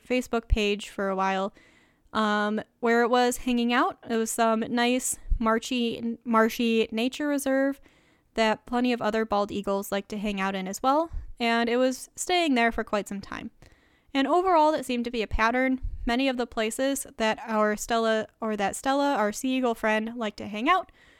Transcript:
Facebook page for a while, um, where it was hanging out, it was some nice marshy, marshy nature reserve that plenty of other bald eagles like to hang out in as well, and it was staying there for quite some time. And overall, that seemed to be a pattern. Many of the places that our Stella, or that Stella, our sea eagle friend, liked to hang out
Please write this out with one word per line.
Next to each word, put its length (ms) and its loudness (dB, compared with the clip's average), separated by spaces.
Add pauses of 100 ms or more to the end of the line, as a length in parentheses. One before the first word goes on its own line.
Facebook 420 -2
page 420 0
for 180 -4
a 80 -2
while, 380 -2 (580)
um, 480 0 (200)
where 220 4
it 60 2
was 300 2
hanging 340 0
out, 260 0 (100)
it 80 -2
was 140 -2
some 380 2
nice 500 0 (200)
marshy, 840 -2
marshy 680 2
nature 340 -2
reserve 540 0 (540)
that 320 0
plenty 260 2
of 80 -2
other 240 0
bald 260 0
eagles 400 -4
like 180 -4
to 100 -6
hang 240 -4
out 120 -2
in 140 -6
as 140 -8
well, 280 2 (300)
and 300 2
it 80 2
was 360 0
staying 400 0
there 160 4
for 140 -4
quite 240 -4
some 140 -8
time. 280 -12 (640)
And 140 2
overall, 460 4
that 140 -2
seemed 200 -2
to 40 -6
be 120 -2
a 40 0
pattern. 540 2 (260)
Many 220 2
of 80 -2
the 100 -2
places 600 -2 (100)
that 300 0
our 300 2
Stella, 500 0 (160)
or 140 -4
that 200 -2
Stella, 380 0
our 180 0
sea 240 -2
eagle 180 0
friend, 420 -2
liked 220 -6
to 100 -10
hang 200 -2
out 240 2 (280)